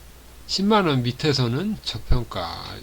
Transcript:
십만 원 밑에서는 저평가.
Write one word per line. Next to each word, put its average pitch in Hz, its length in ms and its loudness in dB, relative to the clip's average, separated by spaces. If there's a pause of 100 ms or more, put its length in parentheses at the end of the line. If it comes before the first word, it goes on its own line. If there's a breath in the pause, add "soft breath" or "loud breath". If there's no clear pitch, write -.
(460)
십만 202 400 2
원 135 160 2
밑에서는 131 800 0
저평가. 95 1000 -2